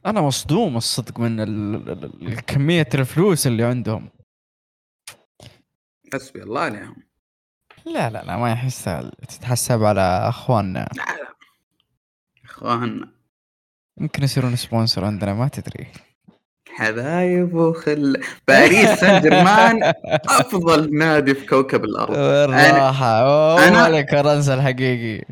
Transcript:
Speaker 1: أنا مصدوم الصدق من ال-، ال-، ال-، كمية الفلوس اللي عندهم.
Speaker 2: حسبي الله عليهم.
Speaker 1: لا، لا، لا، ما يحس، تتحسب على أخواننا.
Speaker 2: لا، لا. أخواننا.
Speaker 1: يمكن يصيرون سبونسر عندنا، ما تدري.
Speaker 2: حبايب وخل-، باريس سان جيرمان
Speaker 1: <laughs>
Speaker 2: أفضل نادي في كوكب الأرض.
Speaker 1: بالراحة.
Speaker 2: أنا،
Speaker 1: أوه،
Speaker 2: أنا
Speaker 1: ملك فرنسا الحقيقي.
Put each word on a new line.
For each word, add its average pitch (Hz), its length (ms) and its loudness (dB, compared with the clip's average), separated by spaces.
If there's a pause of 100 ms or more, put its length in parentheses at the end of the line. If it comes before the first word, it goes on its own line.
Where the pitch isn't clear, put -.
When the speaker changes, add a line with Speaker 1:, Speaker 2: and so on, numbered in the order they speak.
Speaker 1:
أنا 214 140 -2
مصدوم 147 560 -2
الصدق - 440 -6
من 113 200 -4
ال-، 104 500 -6
ال-، - 140 -12
ال-، - 360 -12
كمية 151 540 0
الفلوس 147 520 0
اللي 117 160 0
عندهم. 113 460 -4 (2000)
Speaker 2:
حسبي 131 280 -12
الله 110 180 -8
عليهم. 120 360 -10 (880)
Speaker 1:
لا، 240 240 -4
لا، 107 140 -12
لا، 90 120 -8
ما 117 160 -2
يحس، 123 320 -6 (440)
تتحسب 120 540 -4
على 104 180 2 (280)
أخواننا. 98 680 -4
Speaker 2:
لا، - 80 -12
لا. - 320 -12 (1120)
أخواننا. 117 680 -8 (880)
Speaker 1:
يمكن 147 220 -6
يصيرون 127 340 -2
سبونسر 113 480 -4
عندنا، 101 300 -4
ما 123 140 -4
تدري. - 380 -12 (840)
Speaker 2:
حبايب 170 840 -2
وخل-، 151 680 0 (280)
باريس 156 400 6
سان 190 340 4
جيرمان 185 680 4 (140)
Speaker 1:
<laughs> 247 340 0
Speaker 2:
أفضل 156 580 0
نادي 151 360 2
في - 120 -8
كوكب 135 380 0
الأرض. 107 280 -4
Speaker 1:
بالراحة. 139 1080 4
Speaker 2:
أنا، - 20 4
Speaker 1:
أوه، 156 460 4
Speaker 2:
أنا 175 200 6
Speaker 1:
ملك 151 220 0
فرنسا 143 440 2
الحقيقي. 127 760 -2